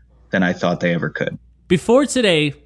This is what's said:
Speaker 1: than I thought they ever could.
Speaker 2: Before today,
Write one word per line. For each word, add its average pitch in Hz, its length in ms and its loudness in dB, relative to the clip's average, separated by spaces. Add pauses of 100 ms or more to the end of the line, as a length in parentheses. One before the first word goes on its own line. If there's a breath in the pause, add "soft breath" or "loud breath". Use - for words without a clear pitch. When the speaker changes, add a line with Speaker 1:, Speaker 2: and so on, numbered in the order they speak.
(300)
Speaker 1:
than 95 120 0
I 90 100 0
thought 87 280 -2
they 87 120 0
ever 80 160 -2
could. - 300 -6 (300)
Speaker 2:
Before 233 360 2
today, 170 480 0 (140)